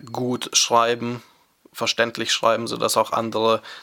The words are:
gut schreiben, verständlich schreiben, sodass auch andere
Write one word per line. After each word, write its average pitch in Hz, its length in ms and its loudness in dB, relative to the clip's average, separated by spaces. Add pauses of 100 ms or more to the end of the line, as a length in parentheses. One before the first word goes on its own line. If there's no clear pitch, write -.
(120)
gut 123 420 -4
schreiben, 120 680 2 (500)
verständlich 117 600 -2
schreiben, 113 340 2
sodass 113 300 0
auch 110 140 2
andere 113 500 0 (220)